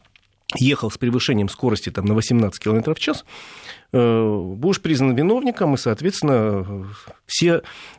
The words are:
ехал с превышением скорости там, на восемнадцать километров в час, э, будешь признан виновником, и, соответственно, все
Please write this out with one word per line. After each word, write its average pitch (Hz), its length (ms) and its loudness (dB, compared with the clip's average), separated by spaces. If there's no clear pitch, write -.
ехал 127 360 0
с - 80 -12
превышением 117 500 0
скорости 110 400 -2
там, 95 160 -4
на 104 80 4
восемнадцать 113 500 2
километров 113 360 0
в - 20 -10
час, - 240 -4
э, 110 640 2
будешь 160 260 0
признан 135 340 2
виновником, 208 580 2
и, 123 40 2
соответственно, 107 1080 0
все 170 380 2